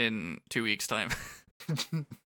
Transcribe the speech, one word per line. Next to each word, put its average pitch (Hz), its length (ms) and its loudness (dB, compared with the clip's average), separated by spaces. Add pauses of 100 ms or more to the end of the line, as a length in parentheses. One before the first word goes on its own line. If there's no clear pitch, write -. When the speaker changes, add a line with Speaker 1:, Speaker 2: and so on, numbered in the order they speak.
Speaker 1:
in 107 480 0
two 117 140 2
weeks' 107 240 2
time. 107 280 0
<laughs> - 40 -4 (480)
Speaker 2:
<laughs> 156 380 0 (260)